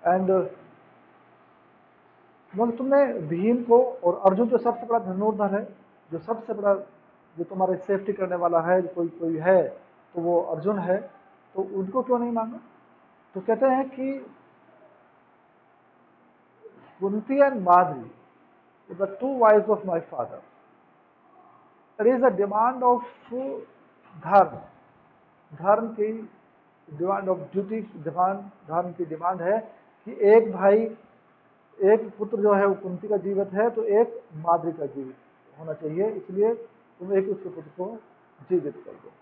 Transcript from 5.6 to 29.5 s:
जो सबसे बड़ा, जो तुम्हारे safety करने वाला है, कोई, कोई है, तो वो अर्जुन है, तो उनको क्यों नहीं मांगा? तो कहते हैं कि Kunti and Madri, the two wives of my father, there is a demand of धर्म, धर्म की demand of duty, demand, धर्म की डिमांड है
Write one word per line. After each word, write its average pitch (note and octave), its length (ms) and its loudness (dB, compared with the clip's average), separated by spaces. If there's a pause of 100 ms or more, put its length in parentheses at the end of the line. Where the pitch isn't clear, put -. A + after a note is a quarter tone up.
जो E3 80 -8
सबसे A3+ 340 -8
बड़ा, G3+ 220 2 (640)
जो E3+ 60 -6
तुम्हारे F#3 340 -2
safety G3 360 -4
करने F#3 220 -4
वाला E3+ 260 2
है, F3+ 200 2
कोई, F3 260 -4
कोई E3 300 -6
है, E3+ 480 2 (300)
तो E3+ 60 -6
वो E3+ 200 2
अर्जुन E3+ 380 -4
है, F#3 320 -2 (440)
तो F#3+ 60 -4
उनको G3 420 -4
क्यों B3 160 0
नहीं A#3+ 120 -4
मांगा? A3+ 280 -6 (720)
तो F#3+ 80 -8
कहते A3 240 0
हैं C4 240 2
कि C4 360 -8 (2750)
Kunti G#3+ 380 -2
and B3+ 260 2
Madri, F3 360 4 (920)
the F#3+ 120 -2
two C4 340 -6
wives G#3+ 240 6
of G#3 200 0
my E3+ 160 -4 (120)
father, B2 260 -8 (1600)
there A#3+ 180 4
is B3 40 0
a B3+ 80 6
demand G#3+ 500 0
of B3 200 4 (1200)
धर्म, E3+ 340 6 (1000)
धर्म G#3 320 2
की A3 420 -6 (640)
demand F#3+ 300 -2
of F#3 140 0
duty, G3 460 -6
demand, F3+ 540 -2 (300)
धर्म F3 240 -2
की E3+ 140 -6
डिमांड E3+ 360 -4
है G3 180 0 (460)